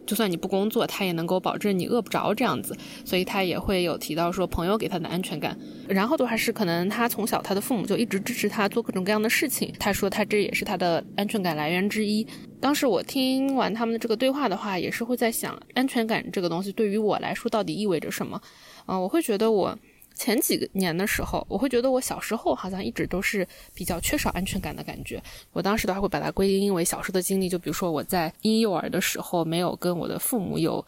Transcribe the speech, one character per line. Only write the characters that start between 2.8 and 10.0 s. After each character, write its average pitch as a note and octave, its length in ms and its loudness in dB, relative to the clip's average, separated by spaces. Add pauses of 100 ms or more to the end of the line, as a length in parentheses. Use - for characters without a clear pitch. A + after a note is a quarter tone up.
所 F#3 140 0
以 F3+ 60 2
他 G3 180 0
也 F3+ 160 0
会 F#3 240 0
有 E3+ 160 0
提 - 160 -6
到 E3+ 160 2
说 F3+ 160 0
朋 F3 180 -2
友 G3+ 140 4
给 G#3+ 80 -2
他 F#3+ 100 -2
的 F3 120 -4
安 E3+ 120 -2
全 F3 200 -6
感。 D#3 180 -4 (300)
然 F#3+ 180 2
后 D4 100 2
的 C4 80 2
话 A3+ 120 0
是 A3 160 0
可 A3 120 0
能 E3+ 240 2
他 A#3 200 0
从 A3+ 180 -2
小 - 160 0
他 - 100 -4
的 G3 80 2
父 B3 160 -2
母 F3+ 80 -2
就 - 120 0
一 A#3 100 2
直 F#3+ 140 -2
支 A3+ 120 -6
持 G#3 160 -2
他 G3+ 200 0
做 - 120 0
各 - 120 -6
种 F#3 100 -2
各 F3+ 80 0
样 G#3+ 100 2
的 G#3+ 80 2
事 C4+ 200 2
情， - 320 -2
他 G3+ 120 2
说 G3 160 0